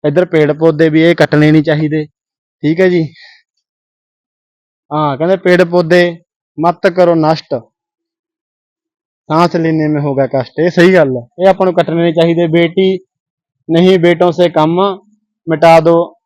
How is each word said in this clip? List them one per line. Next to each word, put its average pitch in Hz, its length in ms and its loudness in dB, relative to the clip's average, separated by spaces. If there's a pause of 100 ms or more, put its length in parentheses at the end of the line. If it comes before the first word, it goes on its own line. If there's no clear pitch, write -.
ਇੱਧਰ 170 180 0
ਪੇੜ 151 260 0
ਪੌਦੇ 160 380 0
ਵੀ 156 120 0
ਇਹ 165 140 2
ਕੱਟਣੇ 151 360 2
ਨਹੀਂ 156 120 2
ਚਾਹੀਦੇ, 151 420 -4 (560)
ਠੀਕ 160 180 -2
ਹੈ 185 100 2
ਜੀ। 175 140 0 (1900)
ਹਾਂ, 147 240 -4
ਕਹਿੰਦੇ, 175 200 -2
"ਪੇੜ 180 260 0
ਪੌਦੇ 175 540 0 (480)
ਮਤ 175 220 -2
ਕਰੋ 175 280 2
ਨਸ਼ਟ, 156 400 -2 (1700)
ਸਾਂਸ 165 260 0
ਲੈਣੇ 160 320 -2
ਮੇਂ 151 140 -2
ਹੋਗਾ 139 260 -2
ਕਸ਼ਟ।" 127 320 -6
ਇਹ 175 100 0
ਸਹੀ 180 240 2
ਗੱਲ 156 160 2
ਹੈ, 123 180 -8 (160)
ਇਹ 190 60 4
ਆਪਾਂ 190 160 0
ਨੂੰ 180 80 -2
ਕੱਟਣੇ 170 300 -2
ਨਹੀਂ 170 100 0
ਚਾਹੀਦੇ। 170 340 0
"ਬੇਟੀ 175 500 0 (720)
ਨਹੀਂ 180 300 2
ਬੇਟੋਂ 175 320 2
ਸੇ 175 180 0
ਕੰਮ, 180 500 -2 (500)
ਮਿਟਾ 165 300 4
ਦੋ 170 360 0 (100)